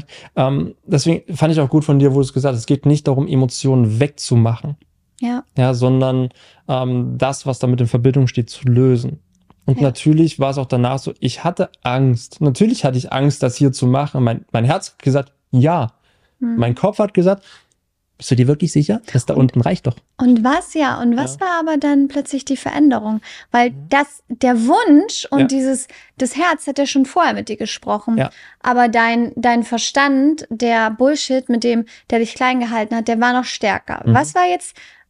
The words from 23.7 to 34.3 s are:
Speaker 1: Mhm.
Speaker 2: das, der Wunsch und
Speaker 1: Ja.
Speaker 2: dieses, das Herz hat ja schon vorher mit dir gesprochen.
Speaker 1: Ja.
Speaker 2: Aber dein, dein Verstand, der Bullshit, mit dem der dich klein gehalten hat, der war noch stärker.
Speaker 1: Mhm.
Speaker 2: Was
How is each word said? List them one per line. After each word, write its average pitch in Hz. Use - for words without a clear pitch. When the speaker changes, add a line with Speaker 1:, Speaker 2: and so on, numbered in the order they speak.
Speaker 1:
Mhm. 151
Speaker 2:
das, 285
der 247
Wunsch 370
und 277
Speaker 1:
Ja. 269
Speaker 2:
dieses, 269
das 254
Herz 320
hat 277
ja 277
schon 262
vorher 294
mit 208
dir 208
gesprochen. 214
Speaker 1:
Ja. -
Speaker 2:
Aber 247
dein, 233
dein 233
Verstand, 277
der 226
Bullshit, 262
mit 240
dem 233
der 233
dich 226
klein 254
gehalten 226
hat, 226
der 226
war 247
noch 247
stärker. -
Speaker 1:
Mhm. -
Speaker 2:
Was 294